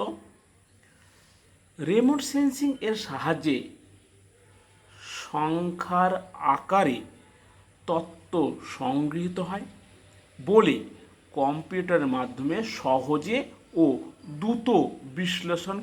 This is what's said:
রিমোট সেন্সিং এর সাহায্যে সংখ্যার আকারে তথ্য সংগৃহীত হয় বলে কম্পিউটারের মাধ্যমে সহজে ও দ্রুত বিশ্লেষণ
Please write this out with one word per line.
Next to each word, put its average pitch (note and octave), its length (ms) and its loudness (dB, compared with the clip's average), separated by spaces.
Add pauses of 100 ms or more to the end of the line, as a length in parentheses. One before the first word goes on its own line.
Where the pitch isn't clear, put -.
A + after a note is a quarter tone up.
(1800)
রিমোট A#3+ 420 4 (100)
সেন্সিং C#4 400 0 (180)
এর A3 80 -2 (100)
সাহায্যে C#3+ 500 -2 (1700)
সংখ্যার F3 840 0 (420)
আকারে D3+ 440 2 (920)
তথ্য - 420 -4 (460)
সংগৃহীত D3+ 600 -2 (100)
হয় G3+ 180 -8 (720)
বলে D#3+ 380 6 (640)
কম্পিউটারের D#3 760 0
মাধ্যমে B2+ 400 -4 (240)
সহজে D3 580 0 (440)
ও - 20 8 (560)
দ্রুত A3+ 280 0 (500)
বিশ্লেষণ F3+ 640 -4